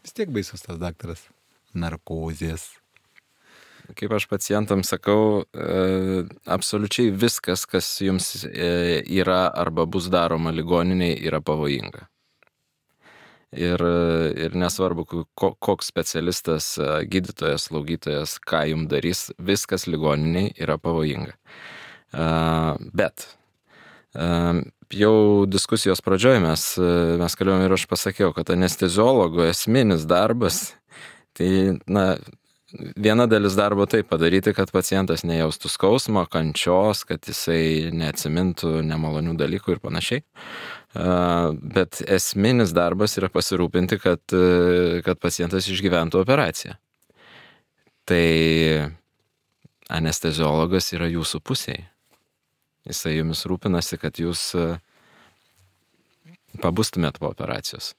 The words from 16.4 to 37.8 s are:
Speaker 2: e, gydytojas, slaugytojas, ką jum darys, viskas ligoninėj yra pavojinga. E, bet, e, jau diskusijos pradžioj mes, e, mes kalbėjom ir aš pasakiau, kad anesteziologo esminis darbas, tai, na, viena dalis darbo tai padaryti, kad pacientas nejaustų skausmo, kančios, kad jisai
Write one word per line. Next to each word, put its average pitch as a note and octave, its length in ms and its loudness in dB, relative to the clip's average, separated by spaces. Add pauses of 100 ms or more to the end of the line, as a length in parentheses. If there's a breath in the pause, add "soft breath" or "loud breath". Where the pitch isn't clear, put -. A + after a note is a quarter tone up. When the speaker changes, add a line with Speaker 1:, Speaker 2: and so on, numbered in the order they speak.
Speaker 2:
e, D2 100 -2 (180)
gydytojas, D#2+ 640 -4
slaugytojas, D2+ 720 -6
ką D2+ 300 0
jum D#2+ 180 -2
darys, D2+ 380 -2 (100)
viskas F#2+ 480 -2
ligoninėj D#2 720 -2
yra D#2 240 -4
pavojinga. D2+ 540 -4
E, - 880 -10 (640)
bet, - 380 -4 (840 loud breath)
e, E2+ 180 -2 (680)
jau A2 180 6 (300)
diskusijos F#2+ 560 0
pradžioj G#2+ 400 4
mes, D#2+ 320 0
e, F2+ 160 2 (300)
mes E2+ 180 -2
kalbėjom F#2+ 300 2
ir F#2 100 4
aš - 80 -4
pasakiau, F#2 480 0
kad E2 160 -6
anesteziologo F2+ 960 4
esminis F#2+ 640 2
darbas, G#2+ 640 2 (640 loud breath)
tai, F#2+ 480 2
na, F#2+ 300 2 (800)
viena G#2+ 300 4
dalis G#2 280 4
darbo G2+ 320 2
tai G#2+ 160 2
padaryti, F2+ 520 4
kad - 180 0
pacientas F#2 540 0
nejaustų E2 440 -2
skausmo, G#2 600 2
kančios, F2+ 760 2
kad - 220 -6
jisai E2 680 0